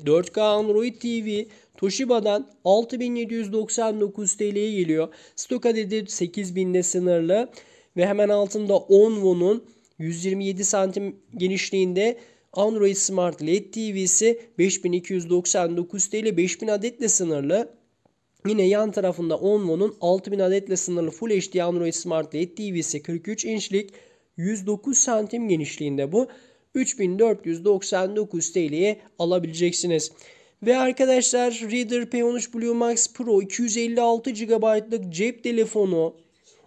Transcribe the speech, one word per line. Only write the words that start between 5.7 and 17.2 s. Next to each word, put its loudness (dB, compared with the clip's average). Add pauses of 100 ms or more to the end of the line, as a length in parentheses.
sekiz -6
bin 0
ile 2
sınırlı. 2 (480)
Ve 2
hemen 2
altında 0
on 6
won'un 2 (340)
yüz -6
yirmi -2
yedi -4
santim -2 (200)
genişliğinde 0 (340)
Android 2
Smart -2
led -2
T -6
V'si 2 (180)
beş 0
bin 0
iki -2
yüz -4
doksan 0
dokuz -4
T -4
L, 0
beş -2
bin -4
adetle -2
sınırlı. 0 (760)